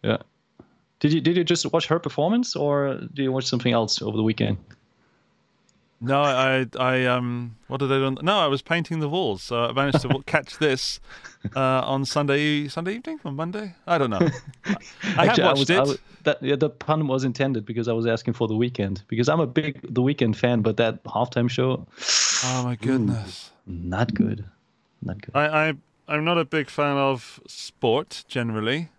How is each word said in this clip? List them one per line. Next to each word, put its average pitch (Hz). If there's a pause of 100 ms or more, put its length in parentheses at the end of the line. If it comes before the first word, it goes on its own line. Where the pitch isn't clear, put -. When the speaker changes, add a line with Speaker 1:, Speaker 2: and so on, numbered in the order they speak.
Speaker 1:
Yeah. 107 (800)
Did 147
you, 160
did 165
you 180
just 160
watch 165
her 151
performance, 185
or 143 (140)
do 139
you 131
watch 131
something 127
else 113
over 107
the 110
weekend? 107 (1400)
Speaker 2:
No, 135
I, 131 (120)
I, 127
um, 120 (120)
what 131
did 139
I 135
do? 135
No, 196
I 170
was 139
painting 165
the 151
walls, 143
so 120
I 120
managed 135
to 127
w-, 135
Speaker 1:
<laughs> -
Speaker 2:
catch -
this, 139 (560)
uh, 131 (240)
on 135
Sunday, 147
Sunday 170
evening 302
or 147
Monday. 175 (120)
I 170
don't 135
know. 101 (280)
Speaker 1:
<laughs> -
Speaker 2:
I, 202 (260)
I -
have 196 (120)
Speaker 1:
Actually, 233
I -
Speaker 2:
watched 139
Speaker 1:
was, 139
Speaker 2:
it. 175
Speaker 1:
I -
was, 139 (260)
that, 147
yeah, 135
the 143
pun 156
was 131
intended 120
because 117
I 117
was 113
asking 113
for 117
The 110
Weeknd, 107
because 117
I'm 156
a 151
big 147 (120)
The 123
Weeknd 127
fan, 120
but 107
that 113
halftime 120
show. 127 (600)
Speaker 2:
Oh 127
my 123
Speaker 1:
Ooh, -
Speaker 2:
goodness! 113 (160)
Speaker 1:
not 90
good, 101 (580)
not 95
good. -
Speaker 2:
I, 151
I, 156 (340)
I'm 151
not 170
a 165
big 147
fan 143
of 135
sport -
generally 120 (100)